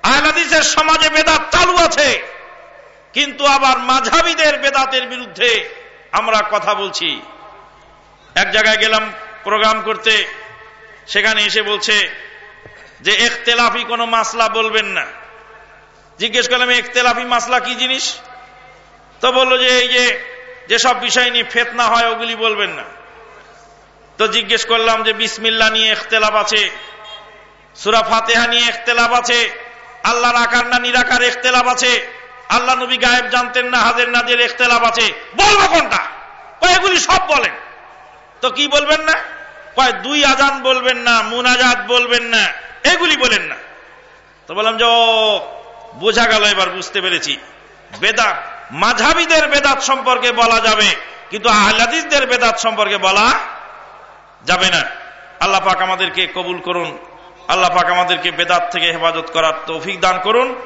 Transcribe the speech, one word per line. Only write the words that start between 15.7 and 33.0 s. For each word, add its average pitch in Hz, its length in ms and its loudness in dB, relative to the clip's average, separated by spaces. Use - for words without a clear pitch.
জিজ্ঞেস 233 300 -2
করলাম, 247 220 0
"এখতেলাফি 247 540 0
মাসলা 240 360 0
কি 247 140 -8
জিনিস?" 254 440 -4
তো 254 120 0
বলল 254 260 2
যে, 254 200 2
"এই 247 100 0
যে, 240 360 0
যেসব 240 320 2
বিষয় 240 300 2
নিয়ে 240 140 0
ফিতনা 233 400 -2
হয়, 233 260 2
ওগুলি 226 260 -6
বলবেন 208 340 -2
না।" 143 140 -12
তো 220 100 2
জিজ্ঞেস 220 380 -2
করলাম 226 360 2
যে, 220 100 0
"বিসমিল্লাহ 220 580 0
নিয়ে 220 220 0
ইখতিলাফ 214 420 0
আছে, 214 360 0
সূরা 220 260 2
ফাতিহা 226 440 0
নিয়ে 240 220 0
ইখতিলাফ 233 440 0
আছে, 240 380 0
আল্লাহর 240 320 2
আকার 240 300 2
না 247 120 0
নিরাকার 247 440 2
ইখতিলাফ 247 460 2
আছে, 247 480 0
আল্লাহ 247 260 2
নবী 247 220 -2
গায়েব 247 300 2